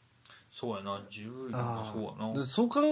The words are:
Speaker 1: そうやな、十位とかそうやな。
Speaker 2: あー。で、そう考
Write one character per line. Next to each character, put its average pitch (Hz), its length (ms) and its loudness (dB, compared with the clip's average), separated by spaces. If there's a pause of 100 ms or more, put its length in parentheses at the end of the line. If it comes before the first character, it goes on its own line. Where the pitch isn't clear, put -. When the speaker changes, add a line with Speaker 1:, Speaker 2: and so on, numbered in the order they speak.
(540)
Speaker 1:
そ 117 200 -4
う 101 40 -4
や 98 60 -8
な、 101 260 -2
十 104 200 -10 (200)
位 - 20 -4
と 117 60 -2
か 117 360 -2
そ 110 60 -4
う 107 40 -2
や 101 160 -6
な。 110 60 -4
Speaker 2:
あ 113 60 -2
ー。 - 20 -4
で、 135 80 0
そ 202 240 6
う 233 40 2
考 262 120 4 (100)